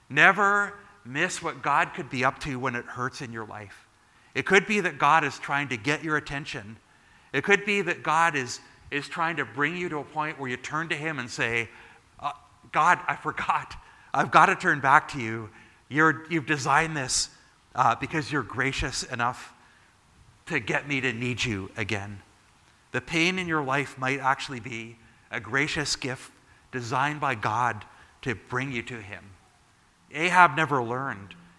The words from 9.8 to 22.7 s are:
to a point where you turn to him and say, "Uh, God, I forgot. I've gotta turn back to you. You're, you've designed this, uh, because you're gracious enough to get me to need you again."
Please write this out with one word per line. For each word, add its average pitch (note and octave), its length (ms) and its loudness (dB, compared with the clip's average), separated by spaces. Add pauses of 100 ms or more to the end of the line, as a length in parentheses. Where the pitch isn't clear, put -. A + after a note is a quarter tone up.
to D3+ 100 -6
a C3+ 60 -8
point D3+ 340 -6
where C3+ 120 -6
you B2 80 -4
turn D#3 320 -6
to E3+ 60 -4
him D3+ 220 -4
and A#2+ 120 -8
say, A#2 400 -2 (500)
"Uh, C#3 120 -6 (380)
God, E3 380 4
I D3 80 0
forgot. - 580 -4 (380)
I've D3+ 180 2
gotta F3 260 8
turn D#3+ 240 2
back C#3 320 6
to D3+ 60 -8
you. A2+ 300 -4 (400)
You're, D3+ 420 4
you've D#3 160 -2
designed D3+ 500 2
this, - 340 -2 (440)
uh, B2 220 4
because C#3 340 -4
you're C#3+ 120 0
gracious C3 640 -4
enough A#2+ 480 -4 (960)
to D3+ 140 -2
get C3+ 260 -2
me C#3 140 -2
to B2 120 0
need A#2+ 320 -4
you G2 320 -4
again." G2+ 440 -6 (720)